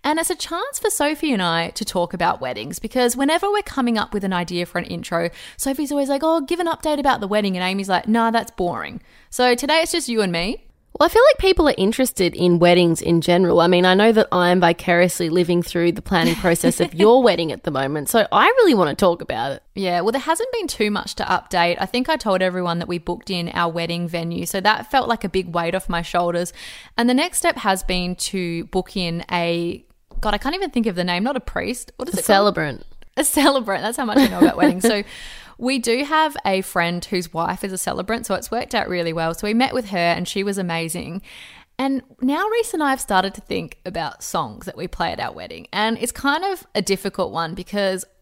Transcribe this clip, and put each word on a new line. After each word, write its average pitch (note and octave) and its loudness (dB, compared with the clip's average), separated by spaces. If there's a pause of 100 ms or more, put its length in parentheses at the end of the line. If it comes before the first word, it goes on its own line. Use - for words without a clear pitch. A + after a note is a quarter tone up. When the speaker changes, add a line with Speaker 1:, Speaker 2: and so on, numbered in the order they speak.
Speaker 1:
And D4+ 0
it's E4 -4
a E4 -2
chance G#4 -8
for G#4+ -2
Sophie D4+ -2
and F#3+ 0
I E3 0
to - -8
talk F3 -2
about E3+ 0
weddings, C3 -8
because A#3+ 0
whenever D#4 0
we're G#4 0
coming A#3+ -2
up - -4
with G3+ -4
an F#3+ -2
idea F3 -2
for - -6
an - -6
intro, E3+ -4 (260)
Sophie's C4+ -4
always C#4 0
like, C#4 0
"Oh, D#4+ 2
give E4 -4
an F4 -2
update D4+ -2
about C4 2
the G3+ -6
wedding," G3+ 0
and F3+ -4
Amy's F#3+ -2
like, F#3 0
"Nah, A3+ 4
that's A#3 0
boring." B2 -6 (280)
So C4 4
today D4 2
it's E4 -4
just D#4+ -2
you A3 0
and F3+ 0
me. F3 -4 (340)
Speaker 2:
Well, D#4+ 6
I - 2
feel A4+ 6
like C#5 4
people F4+ 4
are - 4
interested G3+ 2
in F3 4
weddings F3 6
in E3+ 2
general. F3 4
I E3 6
mean, F3+ 6
I F#3 6
know G#3+ 6
that A3 4
I'm F3+ 4
vicariously F3 2
living F3 2
through E3+ 0
the F3 -6
planning E3+ 2
process - 2
of F3 0
your A3 6
<laughs> A#3 6
wedding E3+ 2
at - -10
the D#3+ -2
moment, C#3 -2
so A3 2
I G#3 4
really A4 6
want E3 4
to C3+ -4
talk F3 2
about - -6
it. - -12 (120)
Speaker 1:
Yeah, F3+ -2
well, G#3 0
there C4+ -2
hasn't A4 -2
been G#4+ -4
too G#3+ -2
much - -6
to - -6
update. F3 0
I F#3+ -2
think B3 -4
I D#4+ 2
told F#3+ 0
everyone F3+ -2
that E3+ -6
we F3 -4
booked - -8
in F3 -4
our E3+ -2
wedding E3+ -4
venue, E3+ -6
so F#3+ -4
that G#3+ 0
felt C4 0
like A3+ -2
a F3+ -4
big F3+ -4
weight E3+ -2
off F#3+ -4
my E3+ -2
shoulders. F3 -2 (440)
And A#3+ 2
the B3+ 4
next D#4+ 0
step E4 0
has F#3+ 0
been F3+ -2
to E3+ -6
book - -4
in E3+ -4
a, E3+ -2 (380)
God, G#3 0
I G#3 -2
can't C#4+ -4
even F#4+ -4
think A3+ 0
of F#3+ -2
the F3 -2
name, F3+ -2
not C#4 -2
a A#3+ -4
priest. - -8
What C4 -8
is E4+ -4
Speaker 2:
A - -2
Speaker 1:
it - -4
called? - -6
Speaker 2:
celebrant. G3 2 (320)
Speaker 1:
A C#4 0
celebrant. C4 2
That's A#3+ -4
how C#4 -4
much G#3+ 0
I C4 6
know F#3 -4
about - 6
weddings. - 2
So G#3+ 2
Speaker 2:
<laughs> - -18 (440)
Speaker 1:
we B3+ 0
do A#3+ 0
have D#4 0 (100)
a F#3+ 2
friend F3 -2
whose F3+ -4
wife E3+ -4
is F#3+ -6
a F#3 -8
celebrant, A3 -4
so F#3+ -2
it's - -8
worked A#3+ -4
out - 0
really E3+ -2
well. E3 -2
So G#3 -6
we G#3 0
met B3 2
with A#3+ -2
her G3 -2
and E3+ 0
she G3 -4
was G3 -2
amazing. E3 -6 (580)
And C4+ 0 (180)
now D4 0
Reese A4+ 0
and D#4 -2
I C#4 2
have C4 0
started G3 0
to G#3 -16
think E3+ -8
about E3 -8
songs C3 -6
that F#3+ -12
we F3 -10
play - -4
at - -8
our B2 -6
wedding. E2 -16
And A3 -2
it's A#3 -4
kind D4 -2
of G4 -6
a G#3 0
difficult F#3 -4
one E3 -6
because F#3+ -4 (180)